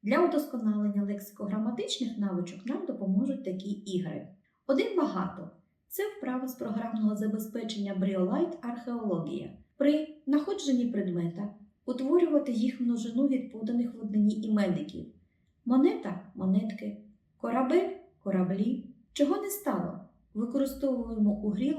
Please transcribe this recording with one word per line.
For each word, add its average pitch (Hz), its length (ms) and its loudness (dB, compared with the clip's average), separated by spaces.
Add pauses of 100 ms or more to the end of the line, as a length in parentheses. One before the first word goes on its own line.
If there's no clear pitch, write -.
Для 277 220 4
удосконалення 208 800 0
лексикограматичних 220 1120 -4
навичок 185 480 -4
нам 294 200 -4
допоможуть 208 580 0
такі 190 260 -6
ігри. - 580 -6 (380)
Один 381 300 2
багато. 190 540 -2 (380)
Це - 200 -6
вправа 254 400 -6
з 254 60 -8
програмного 214 640 -2
забезпечення 208 800 -4
Briolite 190 640 2
Археологія. 220 920 -4 (260)
При 294 320 4 (180)
находженні 277 600 2
предмета 185 680 -2 (320)
утворювати 285 680 4
їх 226 280 0
множину 240 480 0
від 247 240 0
поданих 233 420 -2
в - 60 -14
однині 208 420 2
іменників. 202 640 0 (580)
Монета — 262 560 4 (140)
монетки, 202 600 0 (400)
корабель — 262 540 2 (320)
кораблі. 196 640 0 (280)
Чого 339 300 2
не 392 80 -4
стало? 185 500 -4 (340)
Використовуємо 233 1080 0
у 208 80 0
грі 254 280 0